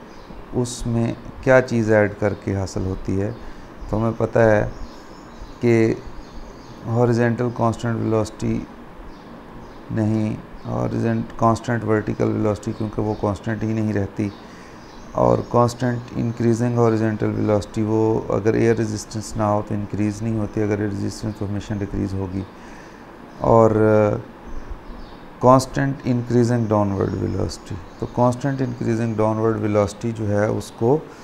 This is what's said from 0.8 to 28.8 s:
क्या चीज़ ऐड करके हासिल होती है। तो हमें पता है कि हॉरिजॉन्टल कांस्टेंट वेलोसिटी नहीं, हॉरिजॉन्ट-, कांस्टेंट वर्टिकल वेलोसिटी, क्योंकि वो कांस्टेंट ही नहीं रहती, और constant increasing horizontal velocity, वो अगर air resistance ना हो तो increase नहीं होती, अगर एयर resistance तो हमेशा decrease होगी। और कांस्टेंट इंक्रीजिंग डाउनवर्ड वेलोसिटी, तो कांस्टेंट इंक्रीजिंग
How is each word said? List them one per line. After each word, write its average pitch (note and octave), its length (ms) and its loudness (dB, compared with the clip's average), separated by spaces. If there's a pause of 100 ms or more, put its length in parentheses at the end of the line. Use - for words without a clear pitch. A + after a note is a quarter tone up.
क्या C3 160 10
चीज़ A2+ 320 2
ऐड G#2 260 6
करके G2+ 340 0
हासिल G2 340 -2
होती F#2+ 300 -2
है। G#2 160 0 (580)
तो G#2 60 0
हमें A2+ 200 0
पता A#2 240 2
है A2 320 6 (920)
कि A2+ 380 4 (840)
हॉरिजॉन्टल A#2+ 640 2
कांस्टेंट A#2 460 0
वेलोसिटी A2 680 -2 (1300)
नहीं, A2 440 0 (300)
हॉरिजॉन्ट-, A2+ 720 -2
कांस्टेंट A2+ 460 2
वर्टिकल A2 440 0
वेलोसिटी, G#2+ 440 0
क्योंकि G#2+ 300 -4
वो G#2+ 120 0
कांस्टेंट G#2+ 480 -2
ही A2 120 0
नहीं A2 180 0
रहती, G2+ 400 -2 (840)
और A#2+ 380 2
constant A#2+ 500 2 (140)
increasing A#2 600 0
horizontal A2 500 2
velocity, G#2+ 560 0
वो A2 480 2
अगर A2+ 260 2
air A2+ 200 4
resistance G#2+ 600 -6
ना G#2+ 100 0
हो G#2 160 2
तो G#2+ 120 -6
increase G#2 480 -2
नहीं A2+ 160 -2
होती, G#2+ 220 -2
अगर G#2 200 0
एयर G#2 100 0
resistance G2+ 480 -6
तो G#2 80 -4
हमेशा G2+ 280 -6
decrease G2 400 -2
होगी। F#2+ 320 -4 (960)
और A2+ 300 8 (1700)
कांस्टेंट C3+ 640 4
इंक्रीजिंग A#2+ 600 4
डाउनवर्ड G2+ 420 2
वेलोसिटी, G2 640 -4 (240)
तो A#2 60 -2
कांस्टेंट B2 540 2
इंक्रीजिंग A#2 560 -2